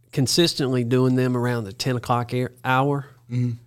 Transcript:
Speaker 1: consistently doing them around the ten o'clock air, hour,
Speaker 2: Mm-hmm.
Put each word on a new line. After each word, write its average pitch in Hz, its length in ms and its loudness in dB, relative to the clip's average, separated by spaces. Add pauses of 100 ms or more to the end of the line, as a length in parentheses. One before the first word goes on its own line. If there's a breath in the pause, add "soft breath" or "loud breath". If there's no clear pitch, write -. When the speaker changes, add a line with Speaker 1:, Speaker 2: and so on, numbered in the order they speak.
(120)
Speaker 1:
consistently 131 720 2
doing 127 300 2
them 127 220 2
around 120 280 -2
the 98 80 -10
ten 127 240 -4
o'clock 120 380 -2
air, 123 180 -2 (120)
hour, 135 420 0 (240)
Speaker 2:
Mm-hmm. 123 220 -2 (140)